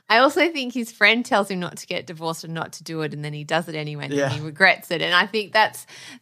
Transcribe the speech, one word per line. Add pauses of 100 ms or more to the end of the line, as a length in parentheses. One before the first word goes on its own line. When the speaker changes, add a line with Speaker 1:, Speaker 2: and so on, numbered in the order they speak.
Speaker 1:
I
also
think
his
friend
tells
him
not
to
get
divorced
and
not
to
do
it,
and
then
he
does
it
anyway,
and
Speaker 2:
Yeah.
Speaker 1:
he
regrets
it.
And
I
think
that's, (340)